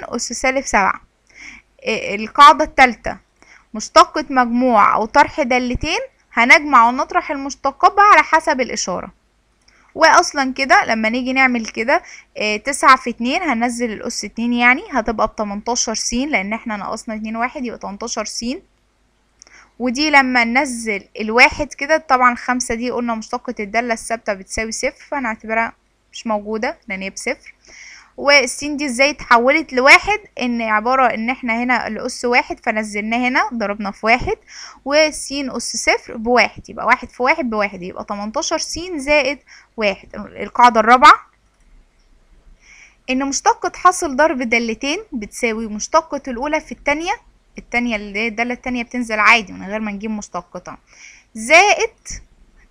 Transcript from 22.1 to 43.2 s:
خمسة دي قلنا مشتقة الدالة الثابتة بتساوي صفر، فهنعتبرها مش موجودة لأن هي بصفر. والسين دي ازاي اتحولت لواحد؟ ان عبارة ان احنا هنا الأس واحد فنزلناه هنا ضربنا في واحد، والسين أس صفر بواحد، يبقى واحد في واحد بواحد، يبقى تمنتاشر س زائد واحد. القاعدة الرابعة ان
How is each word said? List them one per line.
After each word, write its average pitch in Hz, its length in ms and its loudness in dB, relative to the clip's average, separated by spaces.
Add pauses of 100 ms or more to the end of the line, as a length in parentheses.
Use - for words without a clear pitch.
خمسة 247 400 -4
دي 233 160 -6
قلنا 233 240 -4
مشتقة 233 440 -8
الدالة 220 340 -4
الثابتة 226 400 -6
بتساوي 220 380 -8
صفر، - 380 -6
فهنعتبرها 226 640 -4 (380)
مش - 160 -12
موجودة 220 500 -4 (100)
لأن 190 140 -8
هي 190 80 -8
بصفر. - 440 -8 (640)
والسين 277 600 0
دي 294 80 -4
ازاي 269 240 0
اتحولت 269 640 2
لواحد؟ 339 460 4 (220)
ان 240 200 -2
عبارة 226 520 2
ان 220 160 -4
احنا 240 340 -4
هنا 247 240 0
الأس 220 380 -8
واحد 247 340 0
فنزلناه 220 680 -2
هنا 339 240 0
ضربنا 208 380 -4
في - 140 -12
واحد، 254 320 0 (480)
والسين 285 640 0
أس - 240 -8
صفر - 420 -2
بواحد، 226 520 0
يبقى - 160 -10
واحد 240 240 0
في - 140 -8
واحد 285 260 0
بواحد، 202 320 -4
يبقى - 220 -12
تمنتاشر 214 540 -6
س - 220 -8 (160)
زائد 285 440 0 (380)
واحد. 202 380 -4
القاعدة 208 640 2
الرابعة 254 340 8 (2000)
ان 262 180 -2